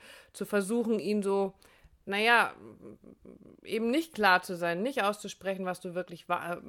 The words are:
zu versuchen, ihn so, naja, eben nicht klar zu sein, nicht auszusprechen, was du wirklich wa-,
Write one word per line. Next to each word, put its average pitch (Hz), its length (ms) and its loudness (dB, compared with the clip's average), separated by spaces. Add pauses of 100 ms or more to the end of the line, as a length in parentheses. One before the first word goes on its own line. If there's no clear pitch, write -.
(340)
zu 196 120 -8
versuchen, 214 540 0
ihn 208 220 0
so, 196 320 0 (520)
naja, 214 500 4 (1080)
eben 226 280 -2
nicht 320 240 0
klar 185 260 6
zu 185 140 -8
sein, 170 260 -2
nicht 254 220 0
auszusprechen, 196 600 -4
was 180 160 -4
du 175 120 -10
wirklich 175 340 -8
wa-, 175 420 -2